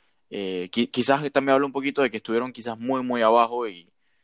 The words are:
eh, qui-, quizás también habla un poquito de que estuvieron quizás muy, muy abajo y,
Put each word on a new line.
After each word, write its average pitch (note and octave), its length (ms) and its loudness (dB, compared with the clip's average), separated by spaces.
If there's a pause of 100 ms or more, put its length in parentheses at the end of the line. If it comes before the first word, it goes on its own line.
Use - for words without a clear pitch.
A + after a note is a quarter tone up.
(300)
eh, F#2 420 -6
qui-, A#2+ 180 -2
quizás C#3 420 0
también C3+ 220 2
habla C#3+ 140 4
un B2+ 60 -10
poquito C#3 280 -2
de B2+ 80 2
que A2 80 -8
estuvieron A#2 340 -4
quizás A2+ 260 -10
muy, B2+ 260 -4
muy B2 180 -2
abajo A#2 460 4
y, F2 200 -14 (360)